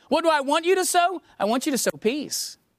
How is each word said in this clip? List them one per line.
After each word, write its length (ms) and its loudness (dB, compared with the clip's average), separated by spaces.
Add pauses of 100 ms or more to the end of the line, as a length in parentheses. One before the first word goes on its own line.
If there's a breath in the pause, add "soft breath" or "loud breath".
What 160 0
do 60 4
I 100 2
want 240 0
you 120 4
to 100 0
sow? 360 0 (160 soft breath)
I 60 -2
want 220 0
you 80 -2
to 40 0
sow 140 -2
peace. 640 -6 (220)